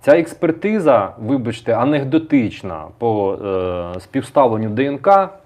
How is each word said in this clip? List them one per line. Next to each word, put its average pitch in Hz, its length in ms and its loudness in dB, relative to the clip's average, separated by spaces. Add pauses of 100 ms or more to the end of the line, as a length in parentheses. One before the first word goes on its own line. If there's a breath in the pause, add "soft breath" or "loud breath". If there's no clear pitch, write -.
Ця 151 180 6
експертиза, 160 1000 0
вибачте, 117 560 -4
анекдотична 131 1080 -2 (140)
по, 104 360 0
е, 92 640 -6
співставленню 110 680 0
Д 117 180 -2
Н 143 120 -6
К 294 300 4 (180)